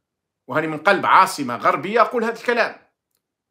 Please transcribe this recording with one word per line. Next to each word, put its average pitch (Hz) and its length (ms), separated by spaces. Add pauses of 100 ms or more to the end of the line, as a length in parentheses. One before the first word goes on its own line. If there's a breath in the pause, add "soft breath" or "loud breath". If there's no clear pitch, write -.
(480)
وهني 160 200
من 156 100
قلب 190 280
عاصمة 143 500
غربية 185 460
أقول 220 220
هذا 226 160
الكلام. 233 360 (760)